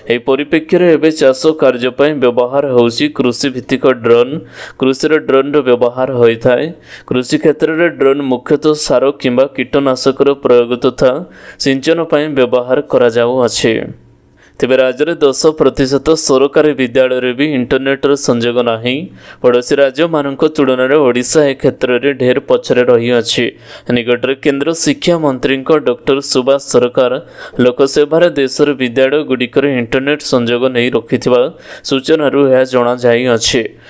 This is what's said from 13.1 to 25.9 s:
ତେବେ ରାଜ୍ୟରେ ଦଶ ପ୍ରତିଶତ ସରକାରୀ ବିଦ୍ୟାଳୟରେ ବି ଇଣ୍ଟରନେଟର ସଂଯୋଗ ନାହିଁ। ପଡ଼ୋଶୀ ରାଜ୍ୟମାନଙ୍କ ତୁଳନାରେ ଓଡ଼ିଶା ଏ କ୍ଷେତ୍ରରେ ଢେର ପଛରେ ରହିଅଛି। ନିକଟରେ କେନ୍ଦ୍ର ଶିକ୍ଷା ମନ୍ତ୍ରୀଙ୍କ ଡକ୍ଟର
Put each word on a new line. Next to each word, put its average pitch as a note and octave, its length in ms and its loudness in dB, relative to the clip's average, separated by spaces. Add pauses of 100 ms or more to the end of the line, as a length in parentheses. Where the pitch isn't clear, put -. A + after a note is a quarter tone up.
ତେବେ B2+ 200 0
ରାଜ୍ୟରେ C3 400 0
ଦଶ C#3 220 2 (180)
ପ୍ରତିଶତ C3+ 480 0 (200)
ସରକାରୀ C#3+ 520 2
ବିଦ୍ୟାଳୟରେ B2+ 600 0
ବି C#3+ 60 0 (120)
ଇଣ୍ଟରନେଟର C3+ 540 0 (160)
ସଂଯୋଗ A#2+ 300 0 (120)
ନାହିଁ। A#2 260 -2 (480)
ପଡ଼ୋଶୀ B2 380 2
ରାଜ୍ୟମାନଙ୍କ C#3 640 -2 (120)
ତୁଳନାରେ C3 500 2
ଓଡ଼ିଶା B2 360 0 (100)
ଏ - 100 -4
କ୍ଷେତ୍ରରେ B2+ 480 0 (120)
ଢେର B2 160 2 (120)
ପଛରେ B2 420 2
ରହିଅଛି। A#2+ 540 0 (500)
ନିକଟରେ B2 380 -2 (100)
କେନ୍ଦ୍ର D3 260 -2 (140)
ଶିକ୍ଷା D#3 320 0 (100)
ମନ୍ତ୍ରୀଙ୍କ C3 440 -2 (180)
ଡକ୍ଟର C3+ 300 0 (140)